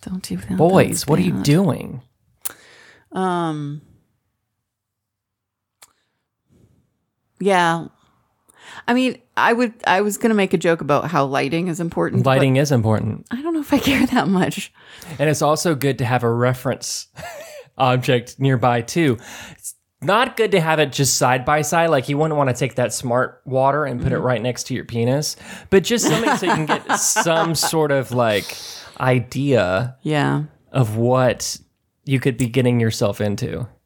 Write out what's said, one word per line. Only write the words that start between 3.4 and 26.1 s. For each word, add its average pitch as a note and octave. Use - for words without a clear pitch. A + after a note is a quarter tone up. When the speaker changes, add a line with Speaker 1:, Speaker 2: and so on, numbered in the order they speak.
Speaker 1:
yeah. F3
I A#3+
mean, B3+
I D#3+
would, A#3
I F#3
was G#3
gonna A3+
make G3
a F#3
joke E3
about C#3
how D3+
lighting C#3
is E3
important, E3
but C3+
Speaker 2:
Lighting C3+
is C#3+
important. A2
Speaker 1:
I A#3+
don't E4
know D#4
if C#4+
I C#4+
care B3+
that A#3
much. -
Speaker 2:
And D3
it's D3+
also D#3
good C#3
to C3+
have A#2+
a A#2
reference B2
<laughs> D5+
object B2+
nearby B2
too. C3+
It's -
not G#3+
good A3
to G3
have D#3+
it D3
just C3+
side B2+
by D3+
side. E3
Like, C#3
you C#3+
wouldn't D#3
wanna C#3
take B2+
that A#2
smart B2
water C#3
and B2+
put C3
it -
Speaker 1:
Mm-hmm. -
Speaker 2:
right B2
next B2
to B2+
your F#2
penis, B2
but F#3+
just A#3
something B3+